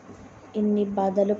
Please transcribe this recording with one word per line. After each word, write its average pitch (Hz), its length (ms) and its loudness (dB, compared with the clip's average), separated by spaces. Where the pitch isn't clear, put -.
ఇన్ని 208 240 2
బాధలు 196 420 2